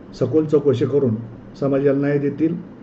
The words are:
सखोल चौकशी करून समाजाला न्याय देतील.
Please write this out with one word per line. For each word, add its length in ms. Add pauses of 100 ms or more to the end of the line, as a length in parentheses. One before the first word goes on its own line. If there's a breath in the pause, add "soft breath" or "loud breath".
(200)
सखोल 240
चौकशी 420
करून 280 (460)
समाजाला 380
न्याय 200
देतील. 640